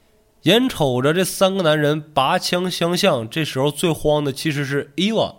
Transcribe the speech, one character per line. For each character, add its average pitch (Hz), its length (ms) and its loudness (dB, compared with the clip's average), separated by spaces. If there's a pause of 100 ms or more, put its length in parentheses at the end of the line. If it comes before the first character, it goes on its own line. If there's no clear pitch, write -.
(440)
眼 233 240 4
瞅 127 360 0
着 147 100 2
这 185 100 0
三 190 320 0
个 196 60 -2
男 156 180 2
人 151 220 2
拔 151 380 0
枪 180 320 -2
相 175 260 -2
向， 131 320 0
这 156 160 -4
时 - 140 -6
候 143 100 2
最 160 220 -2
慌 147 320 0
的 139 100 -2
其 156 180 -4
实 143 140 -2
是 135 300 -4
伊 196 160 0
娃 156 280 -2